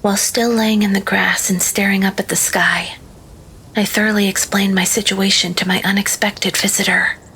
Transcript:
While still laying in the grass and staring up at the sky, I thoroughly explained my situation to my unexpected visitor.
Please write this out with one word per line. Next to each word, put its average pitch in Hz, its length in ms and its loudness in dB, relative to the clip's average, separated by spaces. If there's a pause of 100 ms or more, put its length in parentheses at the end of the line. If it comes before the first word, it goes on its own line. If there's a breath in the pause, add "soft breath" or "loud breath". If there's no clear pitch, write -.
While 202 160 2
still 240 340 0
laying 220 320 2
in 202 100 2
the 196 80 2
grass - 500 0
and 180 120 0
staring 196 420 2
up 190 160 0
at 196 80 -2
the 175 80 -2
sky, - 600 0 (800)
I 208 80 2
thoroughly 208 440 2
explained 196 460 0
my 185 100 2
situation 196 720 0
to 185 140 -2
my 185 140 0
unexpected 202 720 -2
visitor. 190 600 0 (200)